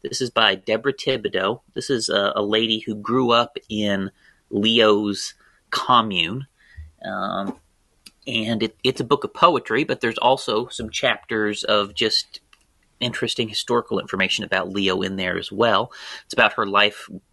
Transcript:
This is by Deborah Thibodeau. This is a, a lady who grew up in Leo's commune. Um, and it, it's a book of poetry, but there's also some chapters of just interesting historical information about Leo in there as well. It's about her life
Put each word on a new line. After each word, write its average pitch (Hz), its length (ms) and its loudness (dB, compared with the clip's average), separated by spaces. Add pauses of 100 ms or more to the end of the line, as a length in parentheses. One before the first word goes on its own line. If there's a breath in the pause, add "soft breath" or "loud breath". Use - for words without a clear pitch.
This - 200 -6
is 123 100 -2
by 104 240 4
Deborah 113 380 -2
Thibodeau. 107 680 -2 (140)
This - 140 -8
is 117 200 0
a, 98 260 2
a 107 60 0
lady 110 380 0
who 107 160 -6
grew 117 360 0
up 117 260 2 (120)
in 101 420 -2 (380 soft breath)
Leo's 107 880 2 (340 soft breath)
commune. 110 800 2 (580 soft breath)
Um, 98 520 -6 (720)
and 113 320 -2
it, 113 220 -4
it's 131 180 0
a 120 40 -2
book - 180 0
of - 100 -8
poetry, 147 500 2
but - 180 -4
there's 113 180 -2
also 123 480 0
some 110 240 -10
chapters 107 720 -2
of 101 320 0
just - 460 -2 (580)
interesting 120 500 -4
historical 110 500 -2
information - 460 -2
about 95 240 -2
Leo 95 320 0
in 95 140 -4
there 90 220 -2
as 87 140 -8
well. 110 400 2 (340 loud breath)
It's - 80 -12
about 113 200 4
her 107 140 -2
life 104 420 2 (240)